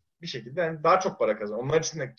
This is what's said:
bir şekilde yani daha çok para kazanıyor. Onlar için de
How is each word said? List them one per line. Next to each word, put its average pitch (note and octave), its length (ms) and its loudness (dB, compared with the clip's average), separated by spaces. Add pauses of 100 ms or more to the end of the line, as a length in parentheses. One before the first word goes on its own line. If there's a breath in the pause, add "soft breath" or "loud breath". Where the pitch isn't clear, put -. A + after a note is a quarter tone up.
(220)
bir E3+ 60 -14
şekilde C3 340 -6
yani D#3+ 220 -2
daha E3 160 6
çok - 200 -2
para G#2+ 200 2
kazanıyor. G#2+ 260 -4
Onlar D#3 140 4
için D#3+ 200 -4
de C3 180 -8